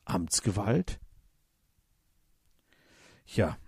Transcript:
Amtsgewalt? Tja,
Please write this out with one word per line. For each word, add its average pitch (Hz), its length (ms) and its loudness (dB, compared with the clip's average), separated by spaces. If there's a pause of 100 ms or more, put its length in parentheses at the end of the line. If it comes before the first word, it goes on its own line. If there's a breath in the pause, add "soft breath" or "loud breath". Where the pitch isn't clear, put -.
Amtsgewalt? 101 960 0 (2250 soft breath)
Tja, - 320 0 (100)